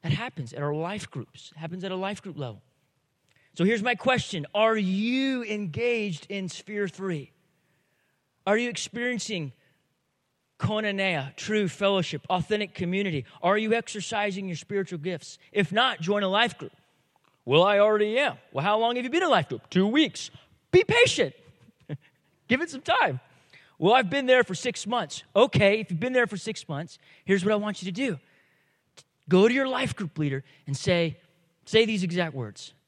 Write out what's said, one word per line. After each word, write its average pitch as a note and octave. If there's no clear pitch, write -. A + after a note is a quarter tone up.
That E3
happens F#3
at C#3+
our D3
life E3+
groups. -
It -
happens E3+
at F#3+
a F#3
life G3
group E3
level. B2
So E3
here's G#3+
my A#3+
question. G3
Are A3
you A#3+
engaged G#3
in F#3+
sphere G3+
three? E3+
Are G3+
you A#3+
experiencing G#3+
koinonia, G3
true G#3
fellowship, F#3+
authentic G3
community? F3+
Are F#3
you A3
exercising G#3
your F3
spiritual F#3+
gifts? E3
If G3
not, A#3
join G3+
a F#3+
life G#3
group. C3
"Well, D3
I G3+
already G#3+
am." C4
"Well, C3+
how G#3
long A#3
have B3
you B3
been E4+
in F4+
a D4+
life F3+
group?" A#2
"Two F#3+
weeks." B3+
Be F#4
patient. A4
<laughs> D3
Give C4
it E4+
some C4+
time. A3+
"Well, F#3+
I've B3
been C4+
there B3+
for F#3
six -
months." G#3
Okay, G#3+
if G3
you've E3
been B3
there B3
for G#3
six -
months, D3
here's F#3+
what G#3
I G#3+
want G#3
you F3+
to G3
do. G3
Go F#3
to A#3+
your C4+
life B3+
group F3
leader C#3
and C#3
say, E3+
say A3
these G#3
exact E3+
words. A#2